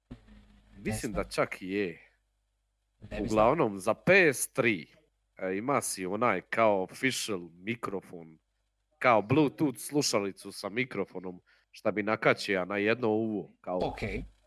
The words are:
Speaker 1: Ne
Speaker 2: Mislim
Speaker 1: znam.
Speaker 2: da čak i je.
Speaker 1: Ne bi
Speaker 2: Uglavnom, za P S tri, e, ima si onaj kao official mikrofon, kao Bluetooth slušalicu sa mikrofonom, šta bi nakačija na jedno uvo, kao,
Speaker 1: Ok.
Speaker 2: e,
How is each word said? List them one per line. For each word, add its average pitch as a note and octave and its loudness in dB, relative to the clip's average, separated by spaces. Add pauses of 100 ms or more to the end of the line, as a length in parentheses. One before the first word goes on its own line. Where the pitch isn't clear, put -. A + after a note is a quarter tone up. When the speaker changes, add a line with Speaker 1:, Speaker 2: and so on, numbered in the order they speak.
(100)
Speaker 1:
Ne - -18 (640)
Speaker 2:
Mislim A2 -6
Speaker 1:
znam. F#2+ -2
Speaker 2:
da - -12
čak - -2
i F#2 -8
je. F#2+ -4 (1000)
Speaker 1:
Ne G#2+ -6
bi G2+ -2
Speaker 2:
Uglavnom, A2 4
za G#2 0
P F3+ 6
S - -6
tri, A2 0 (500)
e, F#2+ -2
ima B2 0
si - -6
onaj G#2 0
kao G#2 2
official F#2+ -4
mikrofon, F2+ -10 (600)
kao A2+ 6
Bluetooth C3+ 2
slušalicu G2+ -2
sa - -10
mikrofonom, F#2 -6 (300)
šta - -4
bi G2+ -2
nakačija G#2+ 0
na G2 -4
jedno A2 0
uvo, G#2+ -2
kao, F#2 -6
Speaker 1:
Ok. - -4
Speaker 2:
e, G#2 -6 (240)